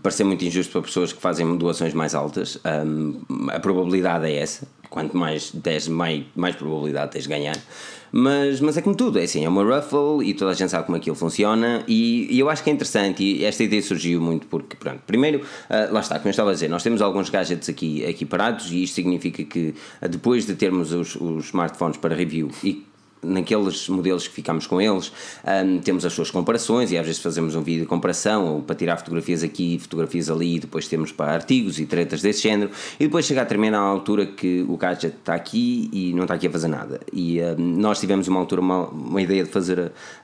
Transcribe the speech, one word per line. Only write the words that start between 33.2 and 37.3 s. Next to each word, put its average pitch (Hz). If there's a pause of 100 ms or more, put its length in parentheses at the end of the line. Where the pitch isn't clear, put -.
chega 131
a -
determinada 107
altura 98
que 90
o 85
gadget 87
está -
aqui 117
e 92
não 90
está 90
aqui 85
a -
fazer 82
nada. 65 (100)
E, 85